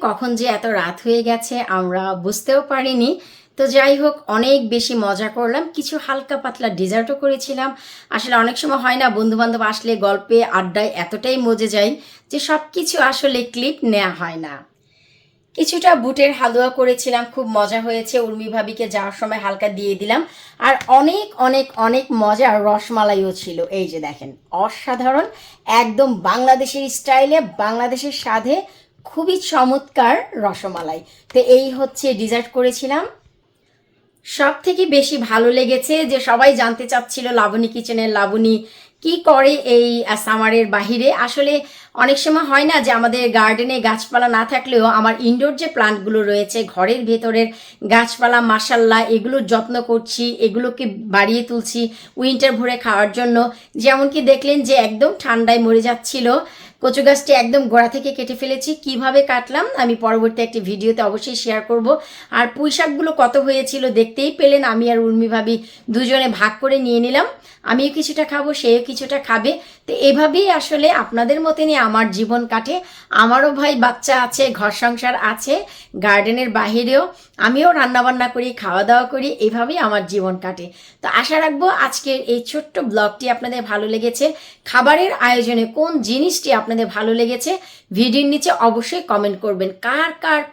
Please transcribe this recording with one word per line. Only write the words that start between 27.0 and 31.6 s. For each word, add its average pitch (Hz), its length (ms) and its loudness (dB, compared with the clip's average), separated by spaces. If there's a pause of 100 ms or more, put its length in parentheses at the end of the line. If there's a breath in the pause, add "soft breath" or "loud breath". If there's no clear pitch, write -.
বাংলাদেশের 240 540 -4
স্বাদে 247 500 -2 (420 loud breath)
খুবই 359 340 -4
চমৎকার 269 800 2 (180)
রসমালাই। 185 680 -6 (320 soft breath)
তো 254 60 6
এই 254 320 6